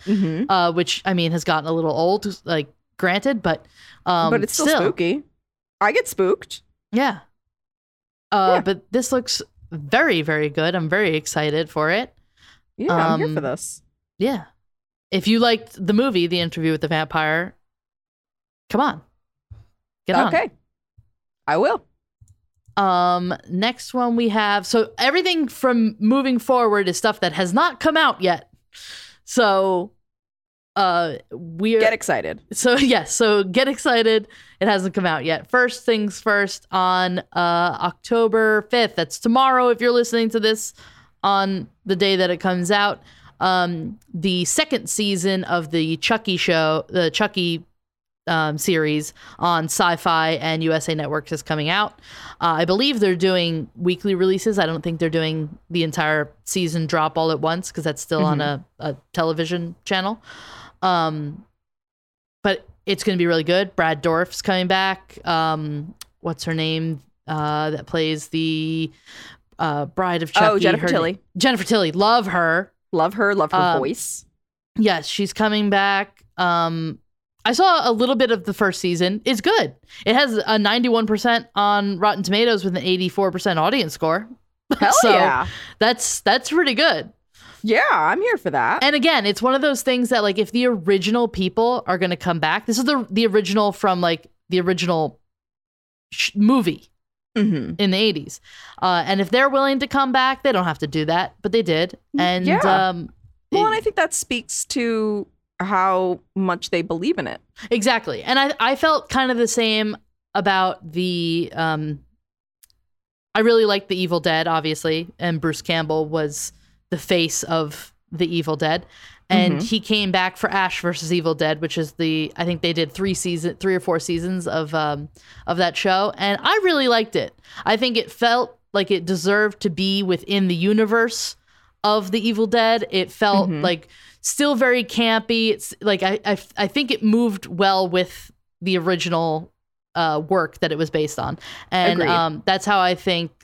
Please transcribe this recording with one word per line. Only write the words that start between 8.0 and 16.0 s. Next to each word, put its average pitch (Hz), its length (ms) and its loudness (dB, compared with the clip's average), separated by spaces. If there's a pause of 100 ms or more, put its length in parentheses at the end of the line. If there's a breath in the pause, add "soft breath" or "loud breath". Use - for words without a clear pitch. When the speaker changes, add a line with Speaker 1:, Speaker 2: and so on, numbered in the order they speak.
Speaker 2:
Uh, 190 260 4
Speaker 1:
Yeah. 175 40 0
Speaker 2:
but 190 300 -2
this 240 200 0
looks 254 300 -2 (300)
very, 170 500 0
very 151 300 0
good. 160 240 0
I'm 165 120 -2
very 180 280 0
excited 151 560 -2
for 156 180 0
it. - 240 -2 (640 soft breath)
Speaker 1:
Yeah, 254 160 -2
I'm 165 260 2
here 156 100 -2
for 156 100 -4
Speaker 2:
Um, 147 40 -8
Speaker 1:
this. - 380 -8 (380)
Speaker 2:
Yeah. 214 240 -2 (680)
If 190 160 -2
you 226 120 4
liked 226 440 0
the 180 100 0
movie, 202 340 2